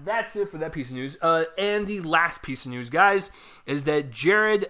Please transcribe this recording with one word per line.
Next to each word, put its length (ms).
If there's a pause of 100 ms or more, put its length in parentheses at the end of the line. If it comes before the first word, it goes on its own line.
that's 300
it 160
for 80
that 120
piece 180
of 60
news. 240
Uh, 260 (120)
and 300
the 140
last 420
piece 220
of 60
news, 200
guys, 400 (340)
is 200
that 260
Jared, 580